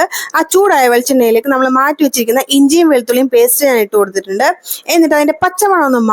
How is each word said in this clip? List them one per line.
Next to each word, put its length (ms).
ആ 20
ചൂടായ 400
വെളിച്ചെണ്ണയിലേക്ക് 600
നമ്മൾ 140
മാറ്റി 260
വെച്ചിരിക്കുന്ന 360
ഇഞ്ചിയും 360
വെളുത്തുള്ളിയും 420
പേസ്റ്റ് 340
ഞാൻ 140
ഇട്ട് 160
കൊടുത്തിട്ടുണ്ട്. 480
എന്നിട്ട് 240
അതിന്റെ 260
പച്ചമണം 460
ഒന്ന് 120